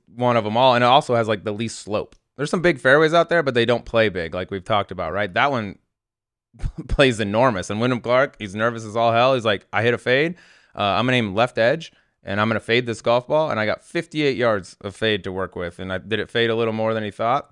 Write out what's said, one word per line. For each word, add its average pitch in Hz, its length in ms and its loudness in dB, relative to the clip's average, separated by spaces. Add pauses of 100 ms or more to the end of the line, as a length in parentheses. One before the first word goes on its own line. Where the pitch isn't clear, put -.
(140)
one 120 220 2
of 107 100 2
'em 107 100 -2
all, 127 180 4
and 120 100 4
it - 20 4
also 131 300 4
has, 117 100 2
like, 104 180 -2
the 104 80 -4
least 110 280 -6
slope. 98 340 -6 (220)
There's 147 140 -6
some 180 120 -2
big 170 180 2
fairways 151 340 4
out 170 160 4
there, 170 120 2
but 135 120 -2
they 120 120 4
don't 120 180 0
play 113 240 2
big, 85 260 -4
like 92 160 -6
we've 98 140 -8
talked 101 280 -2
about, 87 200 -6
right? 98 220 -4
That 131 160 2
one 110 280 -6 (760)
<laughs> - 340 -8
plays 127 320 2
enormous. 107 500 0
And 104 100 -4
Wyndham 120 200 0
Clark, 127 380 0
he's 98 160 -10
nervous 113 300 -4
as 107 120 -8
all 117 160 2
hell. 123 220 4
He's 120 100 -2
like, 101 280 0
"I 104 100 0
hit 120 120 2
a 113 40 -4
fade. 147 380 0 (400)
Uh, - 60 -4
I'm 101 240 2
gonna 127 100 2
aim 107 180 -2
left 117 240 0
edge, 139 340 0 (300)
and 101 180 -4
I'm 107 80 2
gonna 110 120 0
fade 120 260 0
this 113 140 -6
golf 120 280 0
ball." 151 220 0
And 110 100 -2
I 107 60 -2
got - 180 -4
fifty-eight 151 520 -4
yards 107 440 -2
of 98 160 -12
fade 107 280 -2
to 95 80 -8
work 92 240 -8
with. 87 220 -8
And 95 140 -8
I, 92 60 -6
did 101 220 -6
it 90 100 -8
fade 117 200 0
a 113 40 0
little 113 180 -2
more 110 220 -2
than 110 100 -4
he 104 60 -8
thought? 117 420 -4